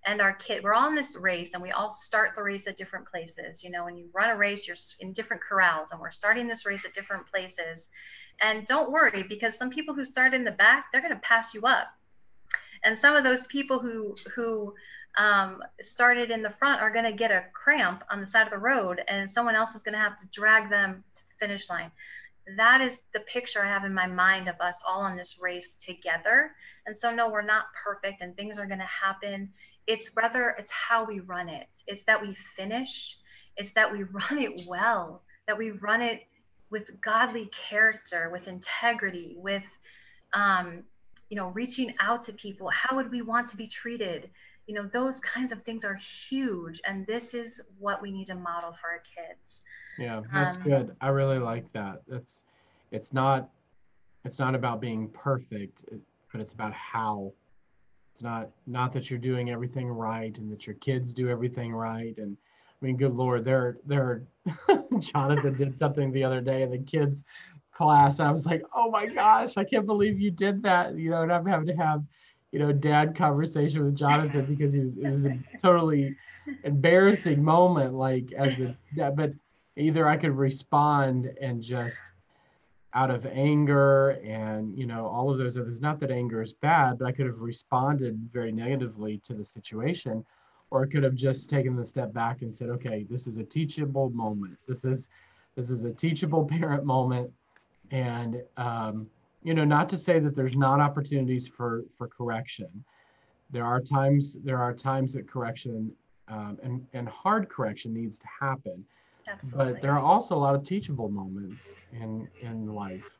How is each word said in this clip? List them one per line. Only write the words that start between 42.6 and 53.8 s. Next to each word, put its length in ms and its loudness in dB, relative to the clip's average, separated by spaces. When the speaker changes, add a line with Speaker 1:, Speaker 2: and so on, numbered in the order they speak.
Speaker 1:
How 260 0
would 160 -2
we 100 -6
want 260 -2
to 100 -16
be 100 -12
treated? 600 -8
You 80 -8
know, 180 -6
those 260 -2
kinds 320 -4
of 120 -12
things 200 -8
are 120 -4
huge. 880 -6
And 220 -6
this 260 -6
is 260 -10
what 220 -4
we 100 -10
need 160 -8
to 80 -8
model 440 -8
for 120 -8
our 100 -10
kids. 460 -18
Speaker 2:
Yeah, 220 -6
that's 240 2
Speaker 1:
Um, 60 -12
Speaker 2:
good. 380 2
I 80 0
really 300 2
like 340 -4
that. 340 -8
That's, 360 -14
it's 200 -10
not, 380 2